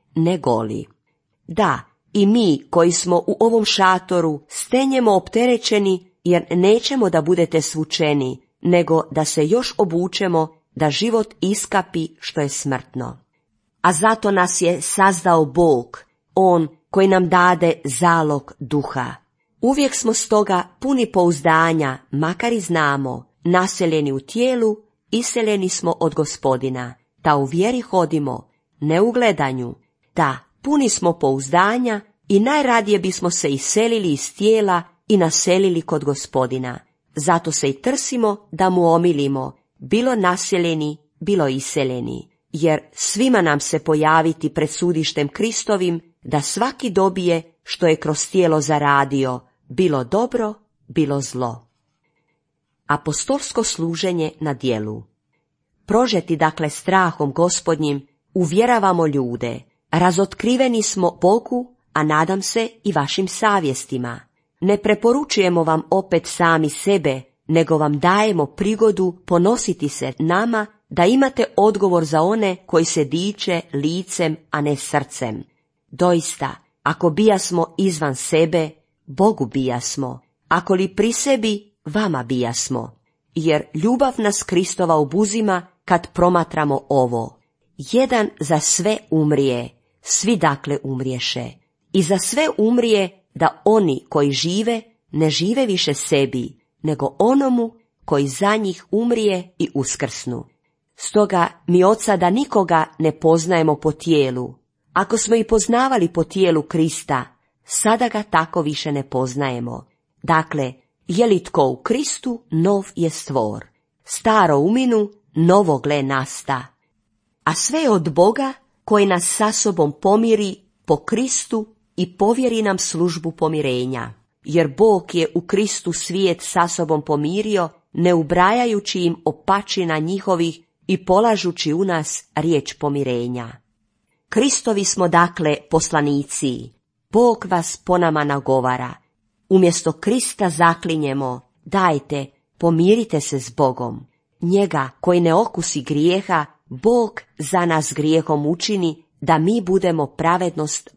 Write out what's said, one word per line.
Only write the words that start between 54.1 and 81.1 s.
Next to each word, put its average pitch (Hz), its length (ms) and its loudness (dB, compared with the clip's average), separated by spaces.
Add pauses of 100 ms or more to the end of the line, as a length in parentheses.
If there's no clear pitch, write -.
na 151 140 -4
djelu. 110 500 -6 (840)
Prožeti 208 500 0
dakle 156 340 -2
strahom 170 600 -2
Gospodnjim, 151 760 -2 (260)
uvjeravamo 185 760 2
ljude, 123 540 -4 (300)
razotkriveni 214 880 2
smo 180 400 -2
Bogu, 240 540 0 (180)
a 156 100 0
nadam 160 380 0
se 226 280 -4 (140)
i 208 80 -2
vašim 160 360 -2
savjestima. 135 920 -2 (440)
Ne 202 140 4
preporučujemo 208 840 0
vam 160 180 0 (100)
opet 185 360 -2
sami 165 420 0
sebe, 147 520 -2 (260)
nego 160 300 2
vam 147 220 0
dajemo 185 460 2
prigodu 196 800 0
ponositi 175 640 0
se 131 300 -8
nama, 208 460 -2 (240)
da 175 160 2
imate 262 380 2 (140)
odgovor 196 480 2
za 156 160 0
one 196 340 0 (100)
koji 165 200 2
se 156 200 0
diče 175 560 -4 (120)
licem, 160 640 -4 (160)
a 151 100 -2
ne 147 140 0
srcem. 131 680 -6 (480)
Doista, 165 640 -2 (280)
ako - 260 0
bijasmo 185 560 2 (120)
izvan 156 380 -2
sebe, 160 540 0 (360)
Bogu 170 400 0
bijasmo, 127 760 -6 (280)
ako 175 260 0
li 185 220 -2
pri 220 160 0